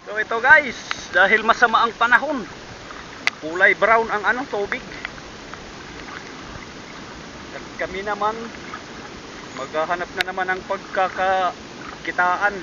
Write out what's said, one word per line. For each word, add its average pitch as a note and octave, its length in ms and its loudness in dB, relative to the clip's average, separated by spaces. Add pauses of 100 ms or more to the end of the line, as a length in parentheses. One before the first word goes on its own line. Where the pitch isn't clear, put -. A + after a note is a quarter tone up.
So, G#3 160 -4
ito, A3 240 0
guys, C#4+ 320 8 (400)
dahil G3 260 8
masama A3+ 420 6
ang A#3 120 0
panahon, A#3+ 480 4 (960)
kulay F3+ 360 4
brown A3+ 360 6
ang, G#3 120 -2
ano, A#3+ 280 2
tubig. G#3 300 -2 (2750)
At - 80 -12 (160)
kami F3+ 240 -6
naman, G#3 320 0 (1200)
maghahanap D#3+ 560 -2
na F#3+ 160 -2
naman F#3 240 -2
ng F#3 160 -2
pagkakakitaan. F#3 1900 0